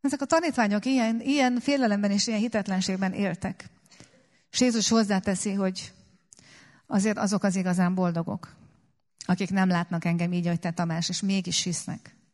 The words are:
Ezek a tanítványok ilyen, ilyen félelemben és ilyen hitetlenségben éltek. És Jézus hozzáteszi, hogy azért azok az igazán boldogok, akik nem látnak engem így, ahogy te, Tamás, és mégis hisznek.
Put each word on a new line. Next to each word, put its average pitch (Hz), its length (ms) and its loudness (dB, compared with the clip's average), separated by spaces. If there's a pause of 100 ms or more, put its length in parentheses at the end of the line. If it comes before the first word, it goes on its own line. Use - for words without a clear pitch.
Ezek 277 200 -2
a 277 60 -4
tanítványok 240 580 2
ilyen, 233 360 2
ilyen 254 400 2
félelemben 214 500 2
és 202 160 2
ilyen 220 120 0
hitetlenségben 190 760 0
éltek. 185 560 -4 (800)
És - 100 -2
Jézus 233 280 2
hozzáteszi, 202 640 2
hogy 190 400 -2 (960)
azért 202 320 0
azok 202 240 0
az 190 140 2
igazán 180 380 2
boldogok, 180 600 -2 (720)
akik 180 240 0
nem 190 180 2
látnak 170 360 0
engem 170 280 0
így, 175 140 0
ahogy 170 140 0
te, 165 100 -4
Tamás, 170 380 -2
és - 120 -6
mégis 190 420 -2
hisznek. - 540 -8 (180)